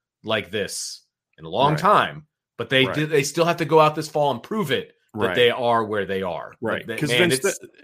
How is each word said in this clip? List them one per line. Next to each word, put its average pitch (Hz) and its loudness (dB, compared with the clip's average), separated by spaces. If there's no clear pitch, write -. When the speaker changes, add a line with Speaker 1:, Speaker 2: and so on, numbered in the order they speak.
Speaker 1:
like 107 -4
this - -8
in 78 -20
a 80 -14
long 127 2
Speaker 2:
Right. 151 -2
Speaker 1:
time, 120 2
but 117 -8
they 131 4
Speaker 2:
Right. 92 -4
Speaker 1:
did, 156 -4
they 147 2
still - 0
have 165 0
to 165 -2
go 156 4
out 151 4
this 156 -6
fall 147 0
and 117 -6
prove 208 -4
it 101 -4
that 107 -8
Speaker 2:
Right. 95 0
Speaker 1:
they 120 6
are 117 2
where 104 -2
they 95 -4
are. 76 -8
Speaker 2:
Right. 95 -4
Speaker 1:
Like, 113 -8
Speaker 2:
'Cause 147 -2
Speaker 1:
man, 165 4
Speaker 2:
Vince, - 0
Speaker 1:
it's 185 -2
Speaker 2:
th-, - -20